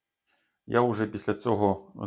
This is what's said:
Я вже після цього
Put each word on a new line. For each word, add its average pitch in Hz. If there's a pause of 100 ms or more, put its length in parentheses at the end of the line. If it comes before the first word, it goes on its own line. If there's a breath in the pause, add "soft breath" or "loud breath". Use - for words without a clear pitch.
(640)
Я 120
вже 110
після 104
цього 101 (160)